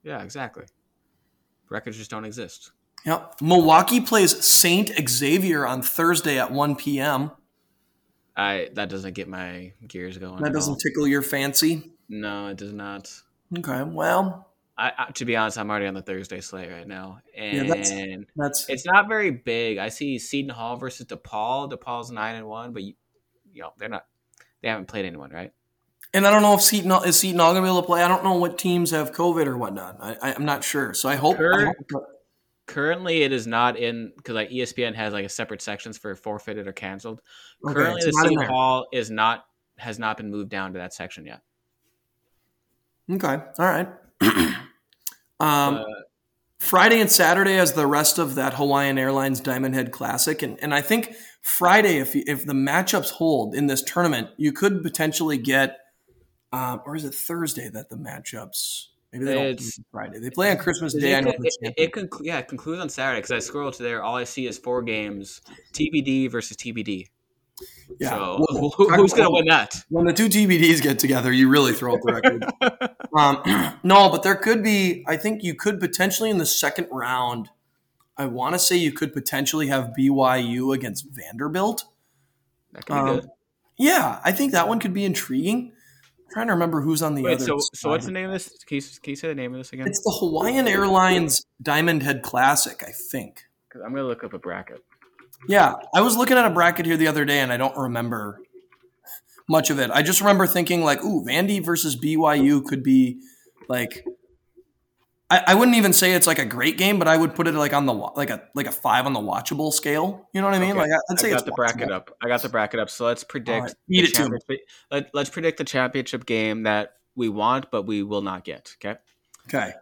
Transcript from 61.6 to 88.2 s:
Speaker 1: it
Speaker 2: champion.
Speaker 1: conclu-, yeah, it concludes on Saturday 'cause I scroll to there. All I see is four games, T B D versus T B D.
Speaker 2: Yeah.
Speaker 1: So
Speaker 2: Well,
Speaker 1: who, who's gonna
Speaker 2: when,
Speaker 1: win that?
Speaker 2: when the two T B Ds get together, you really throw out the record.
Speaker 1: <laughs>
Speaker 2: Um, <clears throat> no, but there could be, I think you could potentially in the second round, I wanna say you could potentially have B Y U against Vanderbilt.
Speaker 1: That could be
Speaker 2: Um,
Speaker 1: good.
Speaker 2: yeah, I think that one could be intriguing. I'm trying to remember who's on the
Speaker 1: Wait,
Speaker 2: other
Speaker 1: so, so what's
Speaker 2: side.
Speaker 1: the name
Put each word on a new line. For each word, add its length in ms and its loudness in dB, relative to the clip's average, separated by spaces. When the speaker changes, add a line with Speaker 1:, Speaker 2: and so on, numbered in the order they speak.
Speaker 1:
it 180 0
Speaker 2:
champion. 140 -8
Speaker 1:
conclu-, 180 -14
yeah, 120 -4
it 100 -8
concludes 320 -10
on 80 -8
Saturday 340 -4
'cause 100 -8
I 80 -2
scroll 320 -8
to 120 -14
there. 180 -6
All 140 -4
I 80 -4
see 240 -8
is 100 -10
four 240 -4
games, 600 -8
T 180 -2
B 100 0
D 260 0
versus 280 -6
T 160 -10
B 120 -8
D. 260 -8
Speaker 2:
Yeah. 120 -4
Speaker 1:
So 380 -2
Speaker 2:
Well, 220 -2
Speaker 1:
who, 180 6
who's 240 8
gonna 160 6
Speaker 2:
when, 120 4
Speaker 1:
win 80 2
that? 260 4
Speaker 2:
when 160 2
the 80 4
two 160 4
T 160 6
B 120 6
Ds 220 6
get 200 2
together, 340 2
you 160 8
really 240 6
throw 220 0
out 80 -4
the 100 2
record. 320 2
Speaker 1:
<laughs> 280 0
Speaker 2:
Um, 640 4
<clears throat> 40 -16
no, 260 10
but 140 0
there 100 4
could 300 2
be, 440 2
I 100 0
think 260 -2
you 100 -2
could 260 -2
potentially 520 0
in 80 2
the 80 0
second 440 -2
round, 600 -4
I 80 -4
wanna 320 -2
say 180 2
you 160 4
could 220 -6
potentially 540 -2
have 260 -2
B 160 4
Y 280 4
U 360 -2
against 380 -6
Vanderbilt. 720 -4
Speaker 1:
That 160 -18
could 60 -4
be 60 0
Speaker 2:
Um, 200 0
Speaker 1:
good. 100 -12
Speaker 2:
yeah, 480 2
I 60 4
think 220 0
that 140 4
one 120 0
could 160 -4
be 100 -2
intriguing. 680 -2
I'm 80 -20
trying 140 -4
to 60 2
remember 280 2
who's 220 0
on 100 0
the 80 -2
Speaker 1:
Wait, 140 2
Speaker 2:
other 100 -4
Speaker 1:
so, 140 0
so 160 -6
what's 140 -2
Speaker 2:
side. 20 -10
Speaker 1:
the 60 -8
name 120 -6